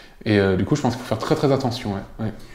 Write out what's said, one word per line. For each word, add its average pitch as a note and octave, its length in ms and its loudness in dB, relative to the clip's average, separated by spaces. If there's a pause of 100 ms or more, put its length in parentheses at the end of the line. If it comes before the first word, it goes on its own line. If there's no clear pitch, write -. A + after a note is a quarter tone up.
(260)
Et, G#2 140 6
euh, G2 160 4
du G2+ 80 2
coup, D3+ 120 0
je D3 60 0
pense A#2+ 140 0
qu'il - 80 -10
faut - 60 -8
faire A#2+ 80 -2
très, - 180 0
très C#3 160 2
attention, B2 420 -2
ouais, G2 320 -8
ouais. G#2+ 60 -4 (240)